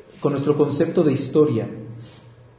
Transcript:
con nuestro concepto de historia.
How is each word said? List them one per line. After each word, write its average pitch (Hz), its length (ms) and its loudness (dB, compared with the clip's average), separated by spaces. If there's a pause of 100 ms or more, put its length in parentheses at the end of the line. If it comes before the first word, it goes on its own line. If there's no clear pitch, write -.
(200)
con 143 120 0
nuestro 143 240 0
concepto 165 460 0
de 143 100 4
historia. 127 560 2 (920)